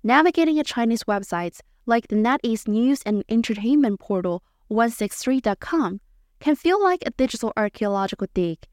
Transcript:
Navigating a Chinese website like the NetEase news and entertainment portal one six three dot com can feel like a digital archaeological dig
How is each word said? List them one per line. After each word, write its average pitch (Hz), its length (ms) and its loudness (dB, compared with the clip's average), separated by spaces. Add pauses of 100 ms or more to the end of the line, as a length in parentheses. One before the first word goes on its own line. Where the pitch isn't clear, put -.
Navigating 311 560 4
a 294 40 0
Chinese 233 420 -2
website 180 540 -4 (280)
like 233 220 0
the 202 60 -2
NetEase 226 520 0
news 240 400 0
and 208 200 -2
entertainment 226 720 0
portal 180 440 -4 (240)
one 233 240 0
six - 260 -6
three 262 220 -2
dot 202 200 -2
com 208 400 -2 (400)
can 294 160 2
feel 370 240 0
like 359 240 2
a - 60 -4
digital 233 480 -2
archaeological 202 800 -2
dig 170 240 -2 (140)